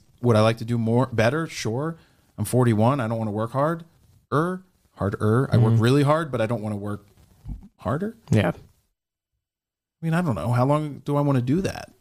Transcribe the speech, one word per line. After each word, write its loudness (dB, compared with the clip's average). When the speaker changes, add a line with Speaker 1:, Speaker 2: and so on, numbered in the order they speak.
Speaker 1:
Would 4
I 6
like 2
to -10
do -2
more, 0
better? 0
Sure. -6
I'm -6
forty-one. 2
I -4
don't -4
wanna -4
work -4
hard. -2
Er, -2
harder. 0
I 4
work 4
Speaker 2:
Mm-hmm. 4
Speaker 1:
really 4
hard, 0
but -2
I 0
don't -4
wanna -6
work -10
harder. -4
Speaker 2:
Yeah. 4
Speaker 1:
I -20
mean, -2
I 2
don't -2
know. -2
How 2
long -2
do -2
I 2
wanna 2
do 0
that? -8